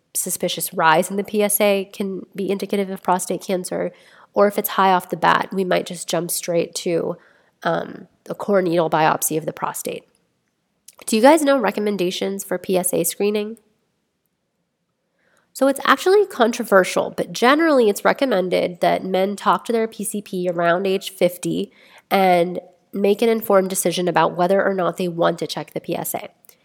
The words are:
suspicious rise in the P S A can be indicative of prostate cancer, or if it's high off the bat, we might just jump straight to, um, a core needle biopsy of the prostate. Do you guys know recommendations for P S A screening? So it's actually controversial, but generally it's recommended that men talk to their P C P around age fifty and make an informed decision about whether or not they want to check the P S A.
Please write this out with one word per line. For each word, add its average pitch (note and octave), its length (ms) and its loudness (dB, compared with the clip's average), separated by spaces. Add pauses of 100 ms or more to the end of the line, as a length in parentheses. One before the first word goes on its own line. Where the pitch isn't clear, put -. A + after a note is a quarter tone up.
(160)
suspicious - 580 -4
rise E3+ 380 4
in G3 60 -4
the G3+ 60 -2
P G#3 200 -2
S G#3 180 0
A G3 320 2
can F#3+ 400 -8
be F#3 160 -4
indicative G3 400 -4
of F#3+ 140 -12
prostate F3+ 380 -2
cancer, F3+ 500 -4 (440)
or G#3 120 6
if G3+ 100 -4
it's G#3 120 -2
high F#3+ 220 2
off F3+ 180 0
the F3+ 60 -6
bat, E3+ 380 2
we F#3+ 100 -2
might F3 220 0
just - 220 -12
jump E3+ 240 -4
straight - 420 -4
to, E3+ 420 -4 (460)
um, - 460 -6 (200)
a E3+ 60 -10
core G3 300 0
needle E3 260 0
biopsy D#3 480 2
of D#3 80 -4
the - 80 -6
prostate. - 540 -8 (960)
Do - 100 -2
you G#3+ 60 2
guys D4+ 220 8
know C#4 160 4
recommendations G3 840 -2
for F#3 140 -6
P F#3 180 -4
S F3+ 200 -2
A E3 80 0
screening? G#3 540 -4 (2000)
So C4 140 2
it's C4+ 160 0
actually G4 420 4
controversial, G#3+ 840 2
but F3+ 200 -6
generally C4+ 580 4
it's - 140 -2
recommended F3+ 800 0
that F3 240 2
men F#3+ 300 -2
talk A#3+ 300 0
to - 60 -4
their A3+ 160 0
P A3+ 160 -10
C G#3 160 -6
P F3+ 300 -4
around F3 380 0
age G3 240 -2
fifty F3 600 -2 (380)
and F3+ 500 2 (320)
make G3+ 300 0
an A#3 80 -2
informed G3+ 400 2
decision F3+ 380 -2
about E3 280 2
whether F3+ 300 2
or G3 80 0
not E3+ 240 -2
they F#3 100 -4
want E3+ 320 0
to D#3 80 -6
check - 260 -10
the F3+ 60 -8
P - 160 -6
S - 200 -6
A. - 140 -10 (360)